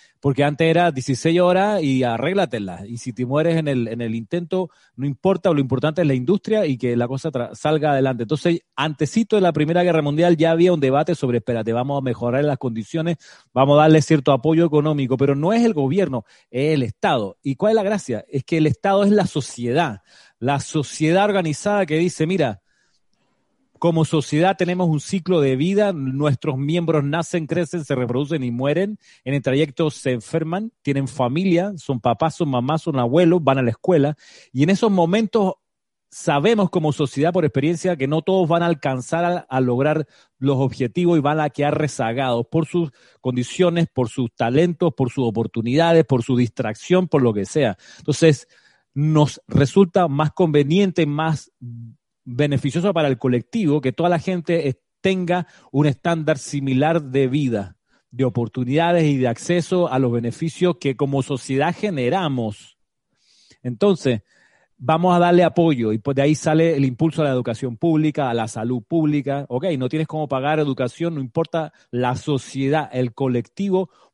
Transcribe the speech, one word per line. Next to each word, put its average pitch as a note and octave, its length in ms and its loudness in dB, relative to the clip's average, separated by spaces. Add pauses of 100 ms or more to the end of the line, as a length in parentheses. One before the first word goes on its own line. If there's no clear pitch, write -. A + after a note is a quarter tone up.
(220)
porque C#3+ 220 0
antes D3 240 2
era E3+ 240 4
dieciséis C#3 480 0
horas F#3 440 2
y C3 200 0
arréglatelas, A2+ 840 -2
y A#2+ 80 -12
si B2 160 -10
te B2+ 140 -6
mueres D#3+ 300 0
en D#3 100 -2
el, B2 200 0
en A#2 140 -8
el A2+ 140 -4
intento, E3+ 560 -4 (240)
no C3 100 -6
importa, F3 460 0
lo D3 80 2
importante C#3 420 0
es D#3 60 2
la C3+ 80 2
industria G3 500 0
y C3 120 -2
que A#2+ 180 -2
la A#2+ 120 0
cosa C3+ 240 -6
tra-, A#2+ 220 -6
salga D3+ 380 0
adelante. C3 320 0
Entonces, E3 380 0 (140)
antecito D#3+ 600 0
de G3 80 4
la E3+ 100 4
Primera D#3 300 2
Guerra E3 180 2
Mundial D#3+ 340 2
ya D#3+ 140 2
había E3+ 240 4
un D#3+ 60 0
debate C#3 340 2
sobre, B2 240 -2
"Espérate, A2+ 360 -2
vamos C3+ 260 -2
a - 20 -2
mejorar B2 420 -2
las C#3+ 140 0
condiciones, C#3+ 600 -4 (360)
vamos C#3 240 6
a D3+ 60 8
darle D#3 180 8
cierto D3 300 2
apoyo D#3+ 340 2
económico", D3 500 0
pero C#3 200 2
no D#3+ 180 0
es A#3 100 2
el A3+ 120 2
gobierno, C#3 500 -2 (240)
es C#3+ 240 -2
el C#3+ 80 2
Estado. A#2 640 -2
¿Y C3+ 120 -4
cuál G#3+ 160 0
es A3 40 4
la G#3+ 80 2
gracia? F#3 440 -4
Es C3+ 160 -6
que E3 140 -2
el D#3 80 2
Estado G3 380 2
es G3+ 80 4
la G3+ 160 4
sociedad, A#2+ 720 -4 (380)
la C3+ 200 -2
sociedad D#3+ 640 0
organizada G3 600 0
que D#3 140 -2
dice, E3+ 260 -2
"Mira, D#3 360 -2 (1160)
como D#3+ 280 0
sociedad E3 520 0
tenemos F3+ 300 -2
un D3+ 140 0
ciclo F3+ 400 -2
de C3 160 2
vida, G3 340 2
nuestros C#3 640 -2
miembros D#3 460 0
nacen, D#3+ 420 -2
crecen, E3+ 380 -4
se C#3+ 100 -6
reproducen C3 480 -2
y B2 80 -4
mueren, D3 480 -2 (280)
en C3 80 -2
el C#3+ 80 0
trayecto D3 500 0
se - 220 -4
enferman, E3 580 -4 (100)
tienen C#3 280 -2
familia, E3+ 640 0
son C3+ 240 -6
papás, F3 360 0
son D3+ 140 -2
mamás, C3+ 340 0
son D3 140 -2
abuelos, E3 460 4
van C3+ 140 4
a C3+ 40 0
la A#2 100 2
escuela, D3 440 2 (380)
y C3 100 2
en E3+ 60 4
esos G#3 200 2
momentos F#3+ 640 2 (540)
sabemos F3+ 600 2
como D3+ 240 0
sociedad D3+ 400 -2
por F3 100 2
experiencia D#3+ 540 0
que C3+ 100 -2
no D#3 140 -2
todos F#3 260 0
van E3+ 160 2
a E3+ 40 0
alcanzar D3+ 580 -2
a, F3 140 -2
a C3 200 -4
lograr C#3 480 0 (320)
los C3+ 180 0
objetivos C3+ 600 0
y D3 40 4
van D3+ 200 0
a D3+ 80 -2
quedar D3 280 -2
rezagados B2 720 -2
por D#3 160 0
sus E3+ 260 -2 (280)
condiciones, E3 760 0
por B2 140 -2
sus B2 260 -6
talentos, D3+ 640 0
por B2 160 -2
sus B2+ 160 -2
oportunidades, A#2+ 800 2
por B2 180 0
su B2+ 140 0
distracción, B2 720 0
por D3 120 2
lo A#2 120 4
que G2+ 100 -2
sea". C3+ 340 0 (200)
Entonces, D3+ 500 2 (460)
nos D3+ 540 2
resulta F3 600 2
más D3 240 -2
conveniente, E3 720 2
más D3+ 460 -4 (760)
beneficioso C#3+ 640 0
para D#3+ 160 2
el C3 120 -2
colectivo C#3+ 640 0
que B2+ 100 -2
toda E3+ 180 0
la F3 80 2
gente E3+ 500 -2
es-, C3 120 -4 (200)
tenga F3+ 460 -2 (260)
un C#3+ 140 2
estándar D#3 540 0
similar C#3+ 640 -2
de C3 240 0
vida, B2 500 -2 (320)
de B2+ 160 -2
oportunidades C3+ 800 0
y C#3+ 140 2
de B2+ 100 0
acceso F3 680 0
a C3 60 0
los B2+ 120 0
beneficios D#3 680 -2
que C3+ 160 -4
como C#3 260 -2
sociedad C#3 560 -4
generamos. C3+ 1040 -4 (800)
Entonces, B2 640 0 (520)
vamos E3 400 2
a F3 40 4
darle F3 240 6
apoyo D3 500 2
y A2+ 60 -2
pues C#3 160 -4
de C3+ 80 2
ahí D3+ 100 4
sale D#3+ 420 2
el C#3 100 2
impulso D#3 360 -2
a D3 40 2
la C#3 60 0
educación A#2+ 460 -4
pública, D#3 540 0
a - 20 -2
la A2+ 140 -2
salud A#2 340 -6
pública. C#3+ 640 -2
Ok, B2+ 180 -4 (120)
no B2+ 100 -4
tienes D#3 200 -4
cómo D3+ 200 -6
pagar C#3 320 -2
educación, D3 540 -4
no C#3+ 80 -6
importa D#3 520 -6 (180)
la B2 240 -2
sociedad, C#3 760 -4
el B2+ 220 -4
colectivo, F3 800 -4 (220)